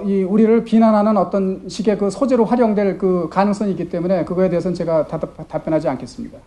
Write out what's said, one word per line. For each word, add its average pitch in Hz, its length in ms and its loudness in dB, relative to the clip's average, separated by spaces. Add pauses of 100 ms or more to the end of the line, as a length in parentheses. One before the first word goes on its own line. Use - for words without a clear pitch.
이 196 160 0
우리를 220 440 4
비난하는 220 520 4
어떤 190 500 -2
식의 196 300 -2
그 202 140 0
소재로 240 340 2
활용될 214 520 0
그 185 340 0
가능성이 202 400 0
있기 160 180 -6
때문에 175 360 -2
그거에 180 240 0
대해서는 175 260 -2
제가 160 320 -2
답-, 156 400 -10
답변하지 156 420 -2
않겠습니다. - 580 -10